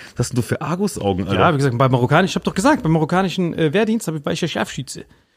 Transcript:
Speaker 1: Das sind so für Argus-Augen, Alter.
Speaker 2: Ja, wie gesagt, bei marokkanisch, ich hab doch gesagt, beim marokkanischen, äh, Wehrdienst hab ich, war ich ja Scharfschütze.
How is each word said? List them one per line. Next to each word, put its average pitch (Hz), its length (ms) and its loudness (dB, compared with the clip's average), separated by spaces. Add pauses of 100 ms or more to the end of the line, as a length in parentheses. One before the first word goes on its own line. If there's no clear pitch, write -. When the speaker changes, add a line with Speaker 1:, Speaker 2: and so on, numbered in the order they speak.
(140)
Speaker 1:
Das - 140 -2
sind 123 80 -6
so 123 60 2
für - 200 -6
Argus-Augen, 147 640 -2
Alter. 98 140 0
Speaker 2:
Ja, 165 120 6
wie 147 60 0
gesagt, 135 180 0
bei 131 120 4
marokkanisch, 135 420 2
ich - 60 -6
hab - 80 -4
doch 175 100 -4
gesagt, 269 300 2
beim 160 80 2
marokkanischen, 170 640 0
äh, 156 160 0
Wehrdienst 220 320 0
hab 160 80 -4
ich, 147 100 -8
war - 80 -2
ich 165 80 -4
ja 165 80 -2
Scharfschütze. - 560 -8 (320)